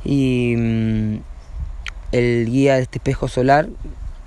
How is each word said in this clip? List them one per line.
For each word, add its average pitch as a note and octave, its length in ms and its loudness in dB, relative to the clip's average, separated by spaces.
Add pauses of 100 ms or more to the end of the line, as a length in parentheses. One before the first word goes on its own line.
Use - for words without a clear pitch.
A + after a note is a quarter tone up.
Y, B2+ 540 2
mm, A2 640 0 (920)
el A#2+ 340 2
guía C3+ 300 4
de C3 60 2
este B2+ 160 -6
espejo C3+ 320 -2
solar, C3+ 400 4 (580)